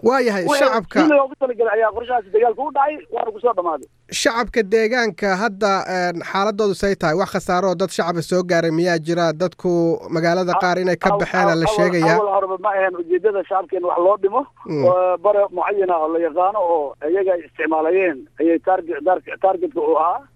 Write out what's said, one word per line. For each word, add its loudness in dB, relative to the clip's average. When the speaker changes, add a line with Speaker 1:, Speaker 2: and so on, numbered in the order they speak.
Speaker 1:
Waa 2
yahay, 0
Speaker 2:
Wixii 2
Speaker 1:
shacabka 0
Speaker 2:
sidii 4
loogu 2
talagalay -2
ayaa 2
qorshahaasi -4
dagaalka 2
u -6
dhacay, 0
waana -4
ku -10
soo 2
dhammaaday. -4
Speaker 1:
Shacabka -2
deegaanka 0
hadda, -2
een, -2
xaaladoodu -2
say -2
tahay? 0
Wax -2
khasaaro -2
oo 0
dad -2
shacaba -2
soo 0
gaaray 0
miyaa 0
jira? 0
Dadku -2
magaalada 0
Speaker 2:
A-, 0
Speaker 1:
qaar 0
inay 0
ka 0
Speaker 2:
aw-, 2
Speaker 1:
baxeen 0
aa 2
la 0
Speaker 2:
aw-, 0
Speaker 1:
sheegayaa. 2
Speaker 2:
awal 0
horeba -2
ma -2
ahayn 0
ujeedada 0
shacabka -2
in -4
wax 0
loo 4
dhimo. -2
Speaker 1:
Mm. -2
Speaker 2:
Waa 2
bare 2
mucayan 0
ah 2
oo 0
la 0
yaqaano 0
oo 0
iyaga 2
ay -2
isticmaalayeen 0
ayay 2
target, -2
dar-, 0
targetka -2
u 2
ahaa. 0